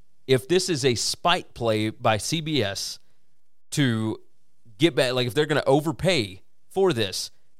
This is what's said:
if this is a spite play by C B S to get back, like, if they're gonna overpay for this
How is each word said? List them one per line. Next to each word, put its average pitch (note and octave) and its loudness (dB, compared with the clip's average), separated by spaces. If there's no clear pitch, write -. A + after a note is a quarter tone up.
if C3 2
this F3+ 2
is C#3 0
a B2+ 4
spite - -2
play A2 0
by A2+ 0
C D#3 -4
B D3+ -2
S - -6
to A2+ 0
get D3+ 2
back, B2+ 2
like, B2+ 0
if A#2+ -4
they're D3+ 2
gonna D3 2
overpay C#3+ 0
for F#3 2
this G#2 -4